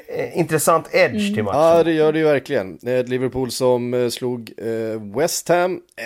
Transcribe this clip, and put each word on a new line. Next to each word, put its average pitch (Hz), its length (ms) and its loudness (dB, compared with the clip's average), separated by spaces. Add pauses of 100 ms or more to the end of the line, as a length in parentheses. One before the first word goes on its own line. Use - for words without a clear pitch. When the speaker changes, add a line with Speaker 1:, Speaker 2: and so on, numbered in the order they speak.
Speaker 1:
eh, 135 320 -6
intressant 160 540 2
edge 151 280 2
Speaker 2:
Mm. 107 120 -2
Speaker 1:
till 107 100 -2
matchen. 104 160 0
Speaker 3:
Ja, 165 240 6
det 165 80 2
gör 156 220 2
det 160 60 -2
ju 160 60 2
verkligen. 127 560 0
Det 120 100 -4
är 127 80 2
ett 123 100 -2
Liverpool 127 420 -2
som, 123 420 0
eh, 123 160 0
slog, 123 480 -8
eh, 110 600 -6
West 170 320 -2
Ham 175 320 0 (240)